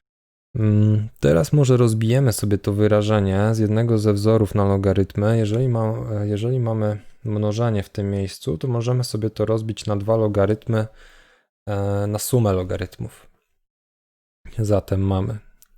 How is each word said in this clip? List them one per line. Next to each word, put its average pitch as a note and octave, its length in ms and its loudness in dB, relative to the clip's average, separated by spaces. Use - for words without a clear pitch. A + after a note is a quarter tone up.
Mm, G#2+ 540 2
teraz D3+ 340 2
może C3 240 4
rozbijemy A2+ 560 2
sobie G2+ 240 0
to G#2 160 -4
wyrażenie G#2 840 2
z A2+ 40 -2
jednego A2 380 2
ze G#2 160 2
wzorów G#2+ 420 2
na G2+ 100 2
logarytmy. G2 720 2
Jeżeli A2+ 320 0
ma-, A2+ 520 -4
e, G#2 60 -4
jeżeli A2+ 320 -2
mamy A2 420 -2
mnożenie G#2+ 600 -2
w - 60 -20
tym G2+ 220 -4
miejscu, G2+ 460 -6
to C#3+ 100 -6
możemy B2 360 -2
sobie A2 260 -4
to - 160 -4
rozbić A2 400 -4
na G#2+ 100 -2
dwa G#2 200 0
logarytmy, G#2+ 720 0
e, G2+ 420 -4
na G#2 120 -4
sumę A2 340 0
logarytmów. F#2+ 760 -8
Zatem G2 500 0
mamy G#2+ 320 -2